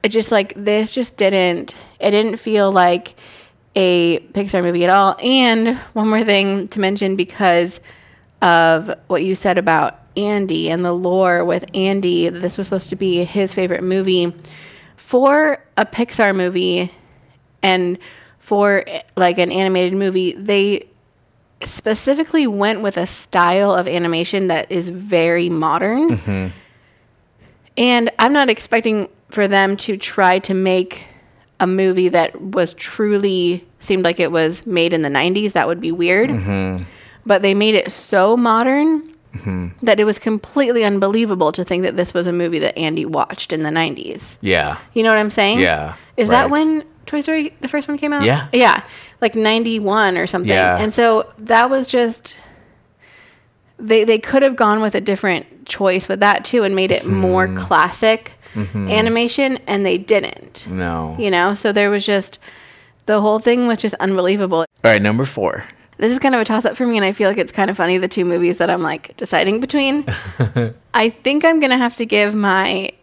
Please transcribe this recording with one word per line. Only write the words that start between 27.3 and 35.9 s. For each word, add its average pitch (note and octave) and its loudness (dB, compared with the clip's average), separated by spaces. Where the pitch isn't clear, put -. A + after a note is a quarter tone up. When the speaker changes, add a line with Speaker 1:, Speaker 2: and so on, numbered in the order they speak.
Speaker 1:
And A#3+ 2
I'm A#3+ 2
not C#4 2
expecting A3 -2
for G#3 0
them G3 2
to G3+ -4
try F#3 2
to F#3+ -4
make F#3 -2
a F#3+ 2
movie F#3 2
that E3 0
was F#3+ -4
truly, F#3+ -2
seemed F#3 -2
like E3+ 0
it E3+ 2
was E3 0
made E3+ 0
in D#3+ 0
the D3 -2
nineties. F#3 0
That D3 2
would E3+ -4
be E3 -4